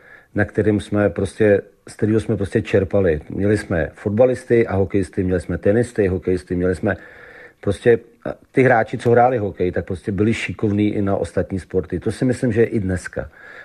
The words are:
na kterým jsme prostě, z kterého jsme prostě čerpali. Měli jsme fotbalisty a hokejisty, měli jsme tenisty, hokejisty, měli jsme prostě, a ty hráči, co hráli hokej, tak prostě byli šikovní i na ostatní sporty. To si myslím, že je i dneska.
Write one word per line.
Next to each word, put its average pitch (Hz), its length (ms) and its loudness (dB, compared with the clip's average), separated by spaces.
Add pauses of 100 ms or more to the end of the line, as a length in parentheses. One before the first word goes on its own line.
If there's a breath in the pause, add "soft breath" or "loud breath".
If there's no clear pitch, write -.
(360 loud breath)
na 101 100 0
kterým 104 340 0
jsme 104 300 0
prostě, 101 520 2 (260)
z - 60 -20
kterého 110 260 0
jsme 104 180 -2
prostě 98 240 -2
čerpali. 95 680 0
Měli 101 280 0
jsme 82 360 -4
fotbalisty 117 720 2
a 107 80 -4
hokejisty, 98 480 -2
měli 90 180 0
jsme 87 160 -6
tenisty, 107 500 0
hokejisty, 92 480 -4
měli 90 200 0
jsme 98 220 -2 (640 loud breath)
prostě, 113 380 2 (260)
a - 80 -8 (180)
ty 135 120 2
hráči, 113 340 2
co 117 140 0
hráli 120 260 4
hokej, 92 340 -2
tak - 140 -4
prostě 98 260 -8
byli 107 220 2
šikovní 104 600 -2
i 104 60 -2
na 98 140 0
ostatní - 440 -4
sporty. 90 400 -2
To 110 120 -4
si 131 140 -4
myslím, 123 260 0
že 113 100 2
je 113 60 6
i 117 120 -2
dneska. - 500 -6 (360 loud breath)